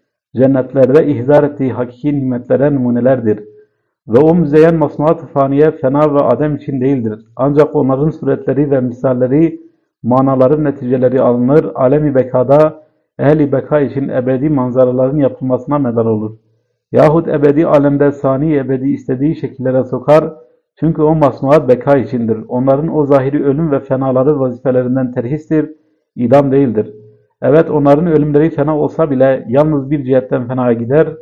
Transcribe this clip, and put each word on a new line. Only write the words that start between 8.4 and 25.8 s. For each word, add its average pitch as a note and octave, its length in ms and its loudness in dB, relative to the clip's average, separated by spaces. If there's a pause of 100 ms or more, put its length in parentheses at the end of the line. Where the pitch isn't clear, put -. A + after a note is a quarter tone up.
ve C3 100 2
misalleri, B2+ 800 -2 (420)
manaların C3 600 2
neticeleri B2+ 580 -2
alınır. B2 540 2
Alemi C#3 400 0
bekada, C3 680 0 (360)
ehli D3 320 2
beka C3+ 280 -2
için C3+ 300 -4
ebedi C3 400 -2
manzaraların B2+ 680 0
yapılmasına C3+ 640 -2
medar A#2 260 -2
olur. A2 320 -4 (540)
Yahut D3 360 2
ebedi D3 400 2
alemde C#3+ 440 2
sani C#3+ 440 -2
ebedi C3 340 -2
istediği C#3 460 -4
şekillere C3 480 -4
sokar. D3 500 0 (460)
Çünkü D#3 220 -2
o D#3 140 2
masnuat C#3 540 2
beka C3+ 280 2
içindir. A2+ 400 -2 (100)
Onların C3+ 480 -2
o D3+ 100 0
zahiri C3+ 380 0
ölüm C#3+ 280 -2
ve C3+ 80 0
fenaları C3+ 600 0
vazifelerinden B2+ 720 -2
terhistir, D3+ 600 -4 (440)